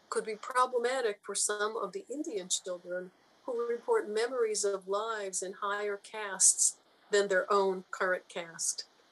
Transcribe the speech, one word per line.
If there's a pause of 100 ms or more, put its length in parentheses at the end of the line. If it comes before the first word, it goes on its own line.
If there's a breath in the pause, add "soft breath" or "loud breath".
could
be
problematic
for
some
of
the
Indian
children (340)
who
report
memories
of
lives
in
higher
castes (340)
than
their
own
current
caste. (260)